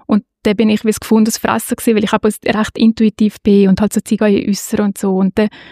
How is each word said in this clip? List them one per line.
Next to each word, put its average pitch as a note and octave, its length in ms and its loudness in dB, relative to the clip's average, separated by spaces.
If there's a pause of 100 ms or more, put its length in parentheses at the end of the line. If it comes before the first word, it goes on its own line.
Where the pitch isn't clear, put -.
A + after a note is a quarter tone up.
Und G#3 180 0 (200)
da G#3+ 100 0
bin G#3+ 160 0
ich G#3 160 -2
wie G#3+ 40 0
das G#3+ 120 0
Gefundenes A3 380 0
Fressen A3+ 360 -4
gewesen, A3+ 220 0
weil G#3+ 60 -2
ich G3+ 100 -4
aber G#3+ 160 0
recht - 480 -4
intuitiv A3 640 0
bin G3+ 260 4
und F#3+ 140 2
halt G#3 100 0
so G#3+ 80 -2
Zeug G#3+ 220 -4
auch G#3+ 60 2
äußere G#3 560 -2
und G3+ 140 -4
so. F#3+ 200 -2
Und F#3+ 200 0
dann G#3+ 120 0 (220)